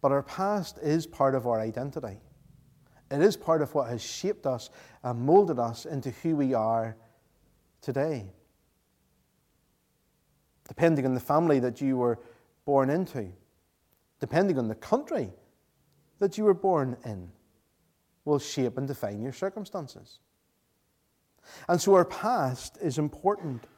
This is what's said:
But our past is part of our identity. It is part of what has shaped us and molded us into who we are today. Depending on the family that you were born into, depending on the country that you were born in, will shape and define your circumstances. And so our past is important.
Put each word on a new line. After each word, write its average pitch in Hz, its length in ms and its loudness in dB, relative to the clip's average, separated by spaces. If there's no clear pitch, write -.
But 139 120 2
our 139 100 0
past 196 560 -4
is 160 280 0
part 135 280 2
of 123 140 -2
our 113 120 0
identity. 117 600 -8
It 139 120 -2
is 196 160 6
part 160 260 2
of 139 100 -4
what 131 160 0
has 117 140 -6
shaped - 440 -6
us 127 220 -4
and 123 160 -4
molded 160 400 6
us 117 260 -4
into 139 240 -6
who 165 240 -2
we 135 200 0
are 113 420 0
today. 131 520 -4
Depending 156 400 2
on 131 80 0
the 123 60 -2
family 151 400 4
that 120 200 -4
you 135 160 0
were 120 220 0
born 139 260 2
into, 143 400 -4
depending 175 400 2
on 120 80 0
the 107 80 -2
country 233 580 -2
that 202 180 0
you 214 60 -2
were 208 100 6
born 156 520 2
in, 92 260 -10
will 147 160 2
shape 123 360 -2
and 135 120 -4
define 107 340 -6
your 131 100 -6
circumstances. 190 840 -10
And 175 120 2
so 196 140 6
our 180 100 8
past 180 800 -2
is 151 160 -2
important. 156 800 -4